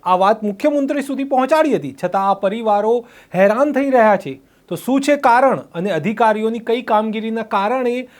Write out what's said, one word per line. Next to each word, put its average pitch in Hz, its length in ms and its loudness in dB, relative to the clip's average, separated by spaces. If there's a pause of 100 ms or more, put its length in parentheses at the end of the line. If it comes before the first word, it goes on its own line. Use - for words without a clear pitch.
આ 185 120 2
વાત 214 280 2
મુખ્યમંત્રી 285 580 -2
સુધી 277 220 -6
પહોંચાડી 269 500 2
હતી, 143 300 -6
છતાં 196 260 0
આ 196 40 2
પરિવારો 214 720 0 (300)
હેરાન 208 380 2
થઈ 277 180 0
રહ્યા 220 260 4
છે. 139 240 -8 (280)
તો 175 80 -8
શું 262 240 0
છે 285 160 2
કારણ 262 420 4 (160)
અને 180 160 -4
અધિકારીઓની 220 680 0
કઈ 233 240 -4
કામગીરીના 220 600 -2
કારણે 240 680 -4 (100)